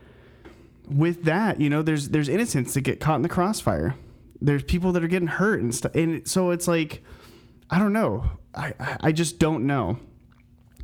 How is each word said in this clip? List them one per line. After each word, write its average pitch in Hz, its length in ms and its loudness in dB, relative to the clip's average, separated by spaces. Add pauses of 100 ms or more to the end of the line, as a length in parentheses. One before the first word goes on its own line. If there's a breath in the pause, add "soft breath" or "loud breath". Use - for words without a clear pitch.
(880 loud breath)
with 170 360 2
that, 180 360 2
you 147 80 2
know, 151 140 2
there's, 151 260 0
there's 147 220 0
innocents 160 420 0
that 139 80 0
get 135 200 -2
caught 156 160 0
in 123 60 0
the 170 60 0
crossfire. 131 680 0 (460 loud breath)
There's 143 220 2
people 185 300 0
that 170 120 0
are 165 40 0
getting 175 200 0
hurt 190 320 0
and 120 140 -2
stuff, - 200 -4
and 160 320 0
so 185 240 0
it's 175 160 -2
like, 165 380 -2 (640 loud breath)
I 160 100 2
don't 202 140 4
know. 139 380 0 (240)
I, - 260 -8
I, - 220 -6
I 156 100 4
just 160 260 -2
don't 156 280 2
know. 123 320 0 (840)